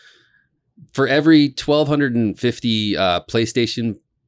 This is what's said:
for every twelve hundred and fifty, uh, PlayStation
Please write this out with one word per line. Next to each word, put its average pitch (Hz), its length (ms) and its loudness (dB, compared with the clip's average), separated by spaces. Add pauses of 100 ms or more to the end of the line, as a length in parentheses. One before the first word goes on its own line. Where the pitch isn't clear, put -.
(920)
for 135 160 -2
every 147 420 4
twelve 147 380 -2
hundred 143 280 -2
and 107 220 -2
fifty, 110 580 -2
uh, 87 240 0
PlayStation 117 760 -4 (300)